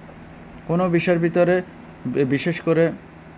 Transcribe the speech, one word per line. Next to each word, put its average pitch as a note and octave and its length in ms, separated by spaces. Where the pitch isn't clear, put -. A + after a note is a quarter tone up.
কোনো F3+ 220
ভিসার E3+ 300
ভিতরে, F3 420
বি-, C3 180
বিশেষ C#3 360
করে E3 300